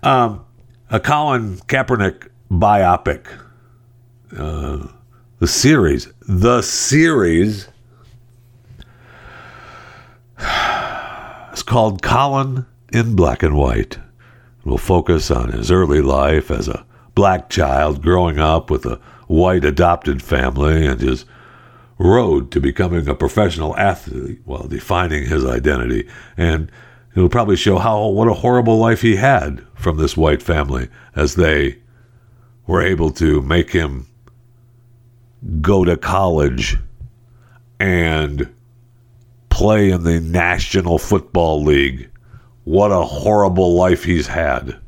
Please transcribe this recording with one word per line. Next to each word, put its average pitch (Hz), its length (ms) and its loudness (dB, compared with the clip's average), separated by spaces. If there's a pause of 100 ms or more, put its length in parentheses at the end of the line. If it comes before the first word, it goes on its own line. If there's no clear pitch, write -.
Um, 120 400 0 (460)
a 113 100 -2
Colin 131 560 -2
Kaepernick 123 720 -2 (220)
biopic. 92 760 2 (1080)
Uh, 73 500 -8 (560)
the 85 60 2
series, 110 580 2 (140)
the 110 420 2
series 107 1040 0 (2750)
<sighs> - 1120 -8
is - 120 -10
called 110 360 0
Colin 135 640 0 (280)
in 113 240 0
Black 78 260 2
and 73 140 0
White. 62 420 -2 (680)
We'll - 140 -4
focus 85 540 0
on 58 180 -2
his 57 220 -2
early 80 280 4
life 69 520 0
as 55 160 -4
a 55 180 -10 (300)
black 98 340 0
child 71 520 0
growing 85 360 2
up 78 320 0
with 69 160 -4
a 58 140 -8 (260)
white 90 380 2
adopted 73 580 0
family 71 640 0
and 64 140 -2
his 64 240 -2 (720)
road 87 540 2
to 71 80 0
becoming 82 480 -2
a 69 80 -2
professional 78 600 -2
athlete 67 680 -4
while 65 240 -12
defining 78 580 -4
his 71 180 0
identity. 62 640 -2 (280)
And 80 340 -2 (460)
it'll 92 120 4
probably 104 280 2
show 98 220 2
how, 107 280 0
what 107 220 2
a 107 60 2
horrible 120 440 2
life 113 240 2
he 113 140 4
had 101 580 0
from 82 220 -4
this 76 200 -2
white 78 240 2
family 69 480 -4 (280)
as 71 180 0
they 76 460 0 (880)
were 90 120 0
able 85 300 0
to 73 320 0
make 78 300 0
him 69 340 -4 (1500)
go 92 240 2
to 85 120 2
college 78 800 0 (1040)
and 80 720 0 (1000)
play 104 400 4
in 90 140 0
the 85 160 2
National 85 800 0
Football 80 680 0
League. 69 440 0 (560)
What 98 280 2
a 90 100 2
horrible 90 720 2
life 90 300 2
he's 85 240 -2
had. 69 600 -4